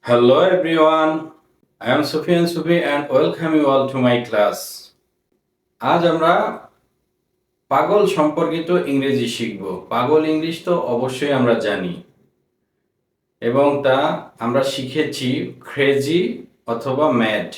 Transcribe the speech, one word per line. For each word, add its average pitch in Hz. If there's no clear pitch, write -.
Hello 120
everyone, 160
I 120
am 147
Sufyan 170
Sufi 165
and 143
welcome 156
you 151
all 135
to 135
my 123
class. 104
আজ 165
আমরা 165
পাগল 190
সম্পর্কিত 160
ইংরেজি 139
শিখব। 95
পাগল 143
ইংলিশ 156
তো 175
অবশ্যই 127
আমরা 123
জানি 101
এবং 139
তা 147
আমরা 123
শিখেছি 135
ক্রেজি 139
অথবা 135
ম্যাড। 107